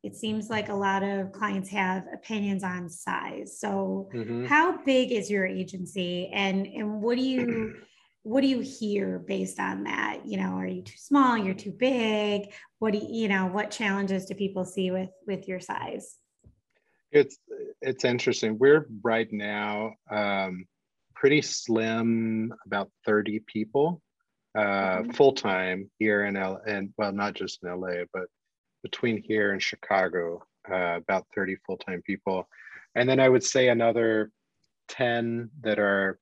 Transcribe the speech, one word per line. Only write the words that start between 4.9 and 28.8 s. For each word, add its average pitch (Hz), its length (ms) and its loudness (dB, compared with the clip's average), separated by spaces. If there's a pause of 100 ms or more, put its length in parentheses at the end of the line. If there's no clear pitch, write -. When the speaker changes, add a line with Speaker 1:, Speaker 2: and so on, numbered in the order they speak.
Speaker 1:
is 202 180 -2
your 196 160 2
agency, 180 880 -6
and, 196 340 0
and 214 360 -6
what 240 140 0
do 262 80 0
you, 240 500 -2 (260)
Speaker 2:
<clears throat> - 220 -20
Speaker 1:
what 233 200 0
do 277 40 4
you 254 140 2
hear 196 600 -2
based 190 380 -4
on 190 260 -4
that? - 400 -4
You 214 140 -6
know, 190 200 -2
are 185 80 -4
you 185 160 -6
too - 160 -18
small? 262 400 4
You're 190 160 -2
too 190 180 -10
big? 214 800 0 (260)
What 220 140 0
do 208 60 0
you, 226 240 -4
you 214 60 0
know, 190 180 2
what 208 240 -2
challenges 196 560 -2
do 202 80 -8
people 190 300 -2
see 185 260 -2
with, 185 200 -4 (160)
with 190 220 -6
your 185 120 -6
size? - 560 -10 (960)
Speaker 2:
It's, 147 260 4 (420)
it's 131 240 -4
interesting. 120 540 2
We're 147 280 8 (160)
right 113 300 2
now, 104 600 -4 (180)
um, 98 560 -2 (480)
pretty 139 260 6
slim, 113 1120 0 (140)
about 98 240 -4 (160)
thirty 107 400 2
people, 143 560 0 (540)
uh, 107 40 2 (400)
Speaker 1:
Mm-hmm. 117 120 -4
Speaker 2:
full-time 95 840 4
here 104 280 2
in 98 100 -2
L-, 95 300 -4
and 98 320 -4
well, 101 140 -2
not 101 220 -2
just - 280 -8
in 90 80 -8
L 90 160 -6
A, 87 260 -4
but 92 120 -6 (580)